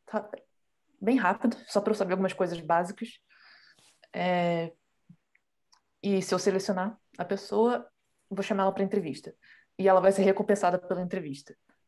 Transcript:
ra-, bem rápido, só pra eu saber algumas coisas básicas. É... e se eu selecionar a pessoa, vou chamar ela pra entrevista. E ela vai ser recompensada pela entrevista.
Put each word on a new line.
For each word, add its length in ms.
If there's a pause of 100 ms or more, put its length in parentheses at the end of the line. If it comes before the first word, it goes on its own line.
ra-, 180 (720)
bem 180
rápido, 380 (120)
só 120
pra 120
eu 40
saber 180
algumas 200
coisas 260
básicas. 600 (920)
É... 600 (1300)
e 200
se 120
eu 60
selecionar 580 (200)
a 80
pessoa, 600 (420)
vou 140
chamar 200
ela 100
pra 100
entrevista. 500 (440)
E 100
ela 140
vai 100
ser 120
recompensada 560
pela 220
entrevista. 540 (320)